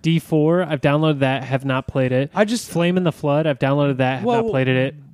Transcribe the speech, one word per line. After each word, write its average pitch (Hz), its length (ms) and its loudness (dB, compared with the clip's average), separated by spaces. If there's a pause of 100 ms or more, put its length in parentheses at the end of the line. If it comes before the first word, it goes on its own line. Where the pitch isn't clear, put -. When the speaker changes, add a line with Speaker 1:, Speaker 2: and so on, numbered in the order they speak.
Speaker 1:
D 165 180 2
four. 160 440 2
I've 151 180 -4
downloaded 151 380 2
that, 131 240 0
have 131 220 -2
not 135 220 -2
played 131 240 -2
it. 135 240 0
Speaker 2:
I 208 100 2
just 220 240 -4
Speaker 1:
Flame 175 280 0
in 185 60 0
the 165 80 0
Flood, 151 360 0
I've 139 120 0
downloaded 139 380 0
that, 131 220 0
have - 60 -8
Speaker 2:
Well, 233 180 0
Speaker 1:
not 226 80 -4
played 175 160 0
it. 131 280 0 (180)